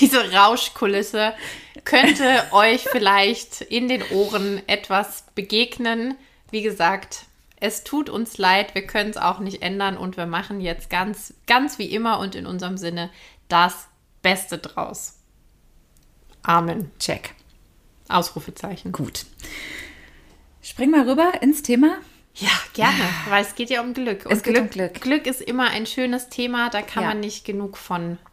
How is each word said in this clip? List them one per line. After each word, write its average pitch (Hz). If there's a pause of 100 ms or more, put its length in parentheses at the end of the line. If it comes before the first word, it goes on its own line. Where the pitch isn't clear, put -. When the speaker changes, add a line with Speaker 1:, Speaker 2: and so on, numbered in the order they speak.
Speaker 1:
diese 247
Rauschkulisse 208 (520)
könnte 269
<laughs> -
euch 226
vielleicht 202
in 240
den 247
Ohren 202
etwas 202 (100)
begegnen. 233 (340)
Wie 220
gesagt, 196 (360)
es 214
tut 294
uns 226
leid, 196
wir 196
können's 214
auch 190
nicht 196
ändern 190
und 185
wir 170
machen 190
jetzt 170
ganz, 185 (140)
ganz 262
wie 208
immer 220
und 196
in 180
unserem 180
Sinne 175 (380)
das - (360)
Beste 185
draus. - (1300)
Amen. 170
Speaker 2:
Check. - (760)
Speaker 1:
Ausrufezeichen. 180
Speaker 2:
Gut. - (1400)
Spring -
mal 285
rüber 320
ins 285
Thema. 285 (380)
Speaker 1:
Ja, - (260)
gerne, 214
Speaker 2:
Ja. 180
Speaker 1:
weil 202
es 202
geht 240
ja 247
um 247
Glück. 240
Speaker 2:
Es 214
Speaker 1:
Und 220
Speaker 2:
geht 233
Speaker 1:
Glück, 240
Speaker 2:
um 202
Glück. 185
Speaker 1:
Glück 294
ist 254
immer 247
ein 214
schönes 247
Thema, 240
da 208
kann 214
Speaker 2:
Ja. 220
Speaker 1:
man 214
nicht 208
genug 196
von 170 (140)